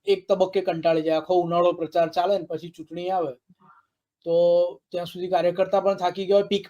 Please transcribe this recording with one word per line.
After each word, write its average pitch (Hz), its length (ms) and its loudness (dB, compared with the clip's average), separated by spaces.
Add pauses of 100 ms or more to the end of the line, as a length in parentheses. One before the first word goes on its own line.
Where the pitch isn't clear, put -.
એક 196 240 0
તબક્કે 190 320 0
કંટાળી 165 420 0
જાય, 160 140 2
આખો 160 180 0
ઉનાળો 175 380 2
પ્રચાર 165 360 -2
ચાલે 180 300 0
ને 165 80 -12
પછી 165 220 -10
ચૂંટણી 175 400 -12
આવે, 170 260 -2 (920)
તો 175 380 4 (280)
ત્યાં 175 160 -6
સુધી 180 220 -8
કાર્યકર્તા 180 520 2
પણ 196 140 2
થાકી 180 320 -4
ગયો 202 100 4
હોય, 202 100 2
પીક 196 240 -4